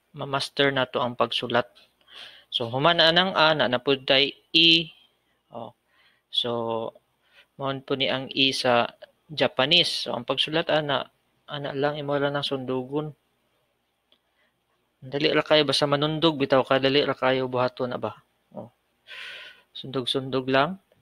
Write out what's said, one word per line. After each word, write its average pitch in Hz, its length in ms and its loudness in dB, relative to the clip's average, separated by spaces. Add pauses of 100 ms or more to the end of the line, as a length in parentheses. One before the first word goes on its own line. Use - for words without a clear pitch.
(180)
ma-master 139 560 -2
nato 127 240 -2
ang 120 160 -2
pagsulat. 120 560 -2 (800)
So, 120 220 -4
human 160 260 2
na 165 160 4
nang 185 240 2
A, 156 160 4
na 127 160 0
napud 135 320 0
tay 139 320 2 (160)
E. 165 400 4 (640)
Oh. 117 240 -14 (560)
So, 117 560 -4 (640)
mao 135 160 -6 (160)
po 143 80 0
ni 131 160 0
ang 131 240 -2
E 135 160 4
sa 120 400 2 (400)
Japanese. 147 800 0
So, 127 80 -4
ang 123 80 -10
pagsulat, 156 400 -2
ana, 147 400 0 (400)
ana 143 240 -10
lang, 147 240 -2
imo 143 240 -4
lang 143 160 0
ng 143 80 -2
sundugon. 135 720 -6 (1900)
Dali 143 260 -2
ra 151 140 2
kayo, 151 240 4
basta 143 180 0
manundog, 151 540 0
bitaw 135 260 4
ka, 135 140 2
dali 135 240 2
ra 135 100 -2
kayo 131 320 0
buhaton 127 480 -2
na 120 80 -6
ba? 107 160 -6 (380)
Oh. 117 160 -16 (1000)
Sundog-sundog 131 800 -4
lang. 143 300 0 (220)